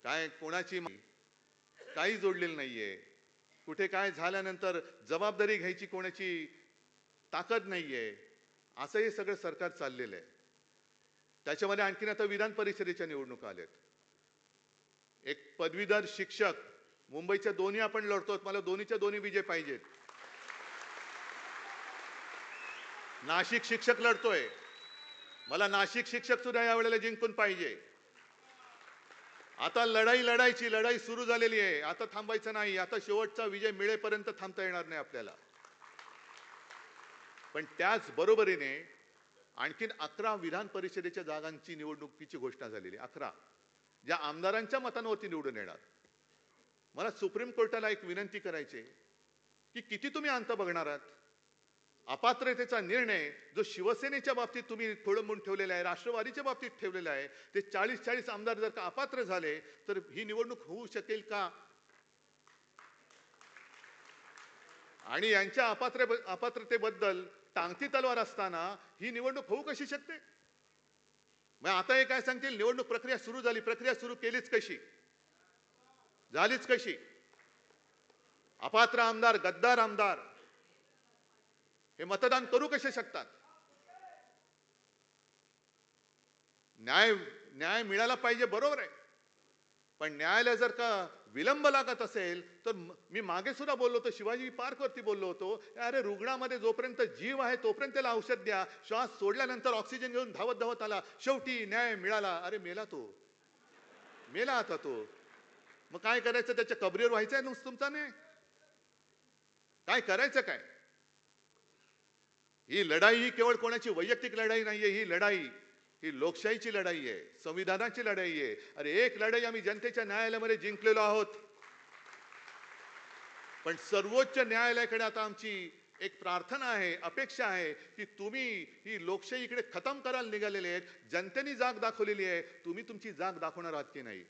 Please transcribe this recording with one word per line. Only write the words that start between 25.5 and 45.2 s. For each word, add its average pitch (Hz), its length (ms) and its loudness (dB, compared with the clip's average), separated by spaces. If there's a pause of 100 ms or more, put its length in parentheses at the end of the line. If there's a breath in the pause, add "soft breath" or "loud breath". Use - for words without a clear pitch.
नाशिक 196 400 2
शिक्षक 240 320 2
सुद्धा 240 240 2
या 233 120 6
वेळेला 226 220 4
जिंकून 220 340 0
पाहिजे. 185 520 0 (1700)
आता 190 280 4
लढाई 226 360 8
लढायची, 240 500 6
लढाई 226 280 4
सुरू 233 260 -4
झालेली 226 340 4
आहे, 175 220 4
आता 165 220 -4 (100)
थांबायचं 220 400 -4
नाही. 208 240 0
आता 185 180 -2 (100)
शेवटचा 214 400 0
विजय 208 260 0
मिळेपर्यंत 214 580 0 (100)
थांबता 190 240 -6
येणार 180 220 -2
नाही 160 140 -6
आपल्याला. 117 320 -8 (2250)
पण 151 120 -4 (120)
त्याच 190 400 4
बरोबरीने 170 800 4 (600)
आणखीन 156 420 -2
अकरा 208 360 -2
विधान 180 320 -4
परिषदेच्या 180 560 -6
जागांची 156 520 -8
निवडणुकीची 151 600 -12
घोषणा 127 300 -8
झालेली 98 300 -10
आहे. 117 60 -12
अकरा 123 280 -10 (720)
ज्या 156 100 0
आमदारांच्या 190 640 0
मतांवरती 226 480 -4